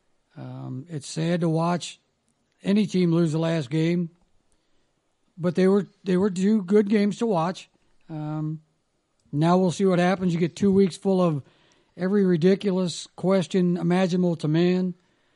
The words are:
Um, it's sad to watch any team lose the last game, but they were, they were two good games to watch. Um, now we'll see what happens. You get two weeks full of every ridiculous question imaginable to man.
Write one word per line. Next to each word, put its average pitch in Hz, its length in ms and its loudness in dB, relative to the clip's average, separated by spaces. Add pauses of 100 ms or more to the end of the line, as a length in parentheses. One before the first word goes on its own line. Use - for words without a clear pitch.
(380)
Um, 131 520 -14
it's 151 180 -12
sad 165 340 -4
to 170 80 0
watch 165 500 -4 (640)
any 202 240 2
team 180 260 0
lose 165 200 2
the 160 60 -2
last 160 300 -2
game, 165 400 0 (1300)
but 170 180 -4
they 185 120 4
were, 196 200 2 (160)
they 185 140 0
were 202 120 2
two 190 340 0
good 202 260 2
games 208 280 2
to 240 80 -4
watch. 180 440 -2 (400)
Um, 156 520 -8 (680)
now 165 260 2
we'll 185 140 2
see 196 140 -2
what 180 140 2
happens. 180 340 0
You 170 60 -2
get 170 160 -2
two 202 160 2
weeks 190 240 2
full 190 260 0
of 156 220 0 (540)
every 190 280 0
ridiculous 185 920 0
question 180 600 0
imaginable 175 600 0
to 156 100 -4
man. 180 460 2 (420)